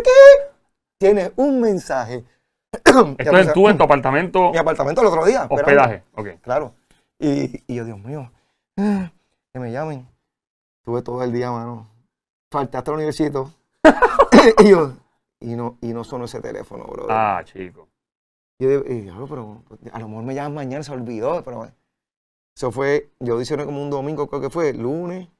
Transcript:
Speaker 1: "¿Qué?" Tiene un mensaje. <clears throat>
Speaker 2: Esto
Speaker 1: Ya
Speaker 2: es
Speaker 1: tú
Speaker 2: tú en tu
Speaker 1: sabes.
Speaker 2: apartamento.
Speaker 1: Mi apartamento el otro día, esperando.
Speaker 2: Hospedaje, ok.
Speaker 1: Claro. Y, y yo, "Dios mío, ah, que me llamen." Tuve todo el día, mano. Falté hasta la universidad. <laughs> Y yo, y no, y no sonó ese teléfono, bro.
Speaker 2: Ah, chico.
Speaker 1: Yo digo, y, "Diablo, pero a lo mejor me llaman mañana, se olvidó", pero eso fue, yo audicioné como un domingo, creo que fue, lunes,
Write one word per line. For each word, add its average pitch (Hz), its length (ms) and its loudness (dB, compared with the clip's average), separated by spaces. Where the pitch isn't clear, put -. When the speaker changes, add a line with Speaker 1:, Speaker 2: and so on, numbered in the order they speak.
Speaker 1:
"¿Qué?" 554 480 8
Tiene 196 400 2
un 262 240 2
mensaje. 131 640 -4
<clears throat> - 0 -
Speaker 2:
Esto 240 440 4
Speaker 1:
Ya 151 220 4
Speaker 2:
es 185 80 6
Speaker 1:
tú 151 60 0
Speaker 2:
tú 190 160 6
en 196 80 4
tu 175 60 6
Speaker 1:
sabes. - 20 6
Speaker 2:
apartamento. 151 680 2
Speaker 1:
Mi 165 60 -2
apartamento 160 440 -2
el 226 60 4
otro 165 180 0
día, 220 180 2
esperando. 135 120 -4
Speaker 2:
Hospedaje, 113 220 0
ok. 101 260 -12
Speaker 1:
Claro. 127 320 -6
Y, 139 480 -4
y 123 80 -10
yo, 117 100 -8
"Dios 113 140 -14
mío, 127 300 -14
ah, 196 320 -2
que 131 80 -14
me 117 100 -10
llamen." 135 340 -10
Tuve 120 180 -4
todo 123 220 -8
el 123 80 -4
día, 123 200 -4
mano. 117 360 -12
Falté 139 260 -6
hasta 127 140 -8
la 151 60 -4
universidad. 147 480 -4
<laughs> - 760 4
Y 208 120 8
yo, 156 200 4
y 117 160 -10
no, 120 240 -8
y 117 140 -8
no 117 100 -8
sonó 123 220 -12
ese 113 160 -14
teléfono, 110 440 -14
bro. - 240 -14
Speaker 2:
Ah, 107 360 -2
chico. 90 420 -18
Speaker 1:
Yo 131 100 -2
digo, 139 160 0
y, 127 160 -8
"Diablo, 98 260 -16
pero 113 360 -18
a 113 60 -14
lo 113 100 -16
mejor 110 160 -14
me 135 100 -10
llaman 143 180 -10
mañana, 143 300 -10
se 143 80 -16
olvidó", 123 540 -8
pero 113 240 -16
eso 127 140 -6
fue, 139 380 -4
yo 120 140 -4
audicioné 135 280 -6
como 143 180 -10
un 143 80 -8
domingo, 143 380 -6
creo 139 140 -8
que 135 80 -8
fue, 156 240 -4
lunes, 170 560 -8